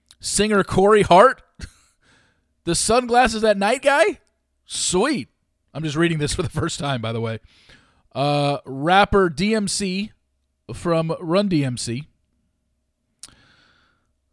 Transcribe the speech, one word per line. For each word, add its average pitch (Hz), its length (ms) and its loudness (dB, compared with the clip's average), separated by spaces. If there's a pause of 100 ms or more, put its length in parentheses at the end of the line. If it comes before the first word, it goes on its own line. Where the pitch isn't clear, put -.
(200)
singer 202 460 0
Corey 196 380 4
Hart, 208 380 6 (600)
<laughs> - 640 -20
the 170 100 -2
Sunglasses 233 680 2
at 214 120 2
Night 220 240 -2
guy? 285 380 2 (460)
Sweet. 190 640 -2 (420)
I'm 151 120 -10
just 151 120 -6
reading 165 220 0
this 147 160 -4
for - 80 -6
the 151 80 -4
first 160 300 -6
time, 143 200 -6
by 110 140 -8
the 113 80 -6
way. 113 180 -6 (760)
Uh, 143 500 -2
rapper 185 640 2
D 175 240 -2
M 214 140 -4
C 196 440 -6 (600)
from 165 480 -2
Run 185 260 0
D 160 160 0
M 127 140 -4
C. 120 300 -8 (2250)